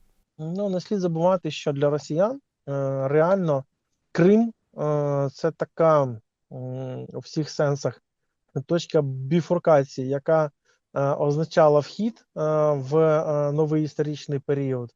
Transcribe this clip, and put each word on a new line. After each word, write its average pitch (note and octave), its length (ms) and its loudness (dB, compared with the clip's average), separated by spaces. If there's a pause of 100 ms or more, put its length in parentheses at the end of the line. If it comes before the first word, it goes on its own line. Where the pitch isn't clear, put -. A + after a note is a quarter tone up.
(380)
Ну, F3+ 320 -6
не F3+ 100 -2
слід G3+ 200 -4
забувати, F3 500 0
що - 220 -4
для C#3 180 2
росіян, E3 460 -2
е, C#4 40 -18 (680)
реально D#3 560 2 (480)
Крим, G#3+ 400 4 (260)
е, C#3+ 540 -2
це - 180 -4
така, D#3 520 2
м, B2+ 1120 -10
у B2+ 60 -10
всіх D3 320 -8
сенсах C#3+ 520 -2 (640)
точка E3 360 0
біфуркації, C#3 1080 0
яка, D3+ 420 0 (440)
е, C#3 60 -2
означала D3 800 2
вхід, G#3+ 380 -6
е, - 220 -12 (320)
в, C#3 240 -4
е, D3+ 560 2
новий D#3 320 0
історичний D3 540 -6
період. C3+ 580 -4